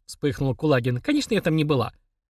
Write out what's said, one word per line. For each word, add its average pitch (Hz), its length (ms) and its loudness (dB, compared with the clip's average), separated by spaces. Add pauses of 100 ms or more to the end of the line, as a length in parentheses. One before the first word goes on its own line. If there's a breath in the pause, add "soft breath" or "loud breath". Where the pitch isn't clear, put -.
вспыхнула 135 480 -2
Кулагина. 127 480 0
«Конечно, 285 320 0
я 180 80 2
там 160 140 0
не 156 80 2
была». 139 280 0 (380)